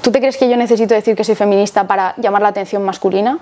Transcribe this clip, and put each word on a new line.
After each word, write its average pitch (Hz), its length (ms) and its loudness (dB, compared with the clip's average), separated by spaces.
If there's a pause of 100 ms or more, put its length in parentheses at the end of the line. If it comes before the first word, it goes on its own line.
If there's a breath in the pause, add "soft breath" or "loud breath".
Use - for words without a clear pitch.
¿Tú 240 100 2
te 262 80 2
crees 262 180 0
que 254 120 2
yo 247 60 2
necesito 226 380 2
decir 214 220 2
que 220 100 -4
soy 220 100 0
feminista 202 520 0
para 196 300 -2
llamar 202 240 0
la 208 80 2
atención 202 340 -6
masculina? 196 580 -2